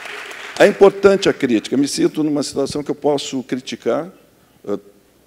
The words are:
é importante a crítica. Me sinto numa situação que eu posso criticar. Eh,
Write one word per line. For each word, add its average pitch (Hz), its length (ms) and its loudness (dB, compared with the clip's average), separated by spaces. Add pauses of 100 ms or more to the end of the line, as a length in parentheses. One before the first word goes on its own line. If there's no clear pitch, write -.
(600)
é 170 80 8
importante 196 600 4
a 131 40 0
crítica. 123 440 0
Me 143 100 2
sinto 165 360 -2
numa 147 180 0
situação 143 400 -4
que 143 80 -8
eu 143 60 -4
posso 139 480 -2
criticar. 131 680 -6 (560)
Eh, 101 120 -4 (480)